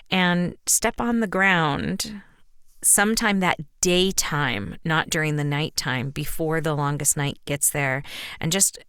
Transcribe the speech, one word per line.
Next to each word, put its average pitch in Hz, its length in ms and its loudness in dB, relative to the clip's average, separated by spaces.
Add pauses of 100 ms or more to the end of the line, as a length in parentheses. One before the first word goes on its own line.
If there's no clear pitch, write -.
(120)
and 175 440 2 (120)
step - 340 0
on 233 200 0
the 214 60 0
ground 185 920 0 (600)
sometime 214 560 4
that 180 180 2 (240)
daytime, 165 920 0 (100)
not 160 240 0
during 151 280 0
the 147 60 0
nighttime, 143 680 -2
before 156 500 -2
the 156 140 0
longest 143 420 0
night 143 280 -2
gets 143 260 -2
there, 139 320 -2 (360)
and 165 120 -2
just 196 260 2 (120)